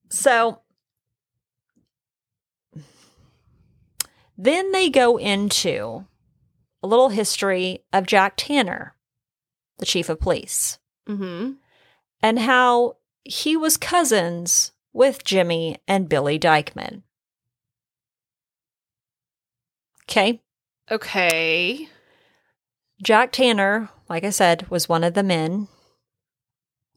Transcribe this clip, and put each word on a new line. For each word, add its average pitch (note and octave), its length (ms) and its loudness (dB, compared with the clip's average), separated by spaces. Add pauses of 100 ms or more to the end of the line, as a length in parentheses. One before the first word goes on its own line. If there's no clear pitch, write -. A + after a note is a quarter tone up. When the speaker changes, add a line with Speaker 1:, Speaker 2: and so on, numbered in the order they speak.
Speaker 1:
So A#3 520 0 (3750)
then E4+ 360 0
they F#4 180 2
go A#3+ 280 4
into F#3 880 -4 (760)
a F#3 40 -8
little A#3+ 240 4
history F#3+ 800 -2
of F#3+ 140 0
Jack F#3+ 300 2
Tanner, A#3+ 580 -4 (840)
the - 80 -8
chief E3+ 220 -2
of D#3+ 120 -4
police, - 580 -4 (300)
Speaker 2:
Mm-hmm. G3 440 -8 (680)
Speaker 1:
and A3+ 160 2
how B3 580 2 (280)
he D#4 320 -4
was D#4 200 0
cousins F#3 960 0 (220)
with C4 300 2
Jimmy E3+ 520 0 (100)
and F#3+ 220 0
Billy D3 300 0
Dykeman. - 640 -2 (3000)
Okay. A3 320 0 (500)
Speaker 2:
Okay. F3 960 -2 (1120)
Speaker 1:
Jack A3+ 300 4
Tanner, G#3+ 560 2 (200)
like E3+ 160 -6
I G#3 60 -2
said, F3+ 400 2
was F3 180 -2
one E3 160 0
of E3+ 100 0
the G3+ 80 0
men F#3 460 -2 (1300)